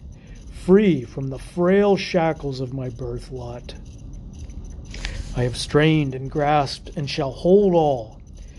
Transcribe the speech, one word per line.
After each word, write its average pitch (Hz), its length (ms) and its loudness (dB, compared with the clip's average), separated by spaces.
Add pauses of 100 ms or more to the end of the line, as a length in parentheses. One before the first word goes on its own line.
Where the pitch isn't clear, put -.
(520)
free 180 520 4
from 135 260 -8
the 135 80 -8
frail 190 580 4
shackles 160 640 0
of 127 140 -6
my 131 160 -6
birth 120 420 -8
lot. 123 440 -10 (1600)
I 127 60 2
have 120 140 -2
strained 147 580 4
and 135 160 -8
grasped 147 640 0
and 147 120 -4
shall 135 240 -4
hold 185 440 6
all, 135 440 2 (400)